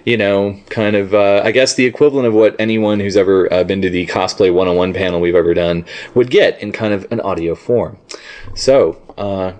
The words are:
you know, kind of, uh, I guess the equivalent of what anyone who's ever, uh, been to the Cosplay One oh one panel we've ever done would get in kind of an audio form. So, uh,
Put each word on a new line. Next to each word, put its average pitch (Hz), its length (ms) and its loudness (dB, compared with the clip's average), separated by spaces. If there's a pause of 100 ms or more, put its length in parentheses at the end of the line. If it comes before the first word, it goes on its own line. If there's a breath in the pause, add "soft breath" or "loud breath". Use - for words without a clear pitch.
you 117 140 0
know, 101 420 0 (100)
kind 107 260 -2
of, 98 180 -2
uh, 101 300 2
I 110 80 0
guess 131 240 2
the 127 100 2
equivalent 135 420 2
of 110 60 2
what 107 240 4
anyone 107 420 0
who's 101 160 -2
ever, 95 200 4 (160)
uh, 90 140 2
been 95 160 -2
to 92 80 0
the 90 180 -4
Cosplay 92 460 0
One 92 160 2
oh 87 40 0
one 90 200 0
panel 90 260 -2
we've 87 160 0
ever 85 180 2
done 85 300 -2 (300 loud breath)
would 123 180 0
get - 300 2
in 104 100 -10
kind 107 220 -4
of 98 180 -6
an 117 80 -4
audio 85 340 -4
form. 107 440 -4 (580 loud breath)
So, 117 420 2 (200)
uh, 95 420 -6